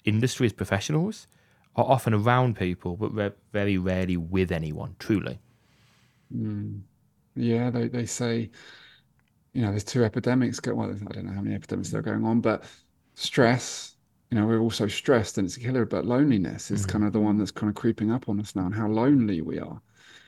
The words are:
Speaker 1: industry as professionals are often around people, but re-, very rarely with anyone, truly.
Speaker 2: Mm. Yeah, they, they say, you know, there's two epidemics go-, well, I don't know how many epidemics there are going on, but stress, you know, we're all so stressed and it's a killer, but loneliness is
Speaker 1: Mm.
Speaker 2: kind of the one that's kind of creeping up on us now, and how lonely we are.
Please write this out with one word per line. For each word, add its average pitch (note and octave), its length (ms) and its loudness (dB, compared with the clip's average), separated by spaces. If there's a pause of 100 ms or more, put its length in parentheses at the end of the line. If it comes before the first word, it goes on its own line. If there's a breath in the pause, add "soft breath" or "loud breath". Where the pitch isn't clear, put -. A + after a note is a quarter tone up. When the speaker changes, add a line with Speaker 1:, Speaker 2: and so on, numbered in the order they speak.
Speaker 1:
industry A#2 420 2
as G#2 60 0
professionals D#3 760 -2 (500)
are A#2+ 80 4
often B2 280 4
around A#2+ 440 4
people, F2+ 400 -4
but G#2+ 180 -4
re-, G2+ 160 -2 (220)
very G2+ 260 0
rarely F#2 380 0
with F2 340 0
anyone, D#2+ 480 -6
truly. - 400 -2 (960)
Speaker 2:
Mm. G#2 460 -6 (560)
Yeah, A#2+ 340 0
they, A#2+ 180 -2
they A#2+ 180 -4
say, A#2 440 -4 (1000 soft breath)
you C3 100 0
know, G#2 80 2
there's G#2 140 -2
two B2 200 2
epidemics A#2+ 560 0
go-, A2+ 140 -4
well, A2 160 -2
I G2+ 220 -10
don't G2 140 -10
know G2 60 -8
how G2 80 -6
many G#2 140 -4
epidemics G2 360 -6
there G#2+ 100 -2
are - 20 -4
going G#2+ 220 -2
on, A2+ 160 2
but A2 240 0 (500 soft breath)
stress, - 840 0 (340)
you A#2 80 2
know, G#2+ 80 4
we're A2+ 140 4
all A2+ 120 2
so G#2 160 0
stressed A2+ 500 2
and G2 80 0
it's F2+ 100 -8
a B2+ 40 -16
killer, B2 240 0
but F#2+ 200 -2
loneliness A#2 680 2
is G2+ 120 -2
Speaker 1:
Mm. F#2+ 40 -2
Speaker 2:
kind G#2 160 0
of G#2 80 0
the A2 80 2
one G#2 180 4
that's G2+ 140 -2
kind G#2+ 180 -2
of G#2 60 -4
creeping A2 340 0
up B2 180 -2
on G#2 120 -2
us - 160 -10
now, F#2 100 -2
and G2 80 -2
how G#2+ 140 -2
lonely A2 520 4
we D#2+ 200 -6
are. - 200 -12 (480 soft breath)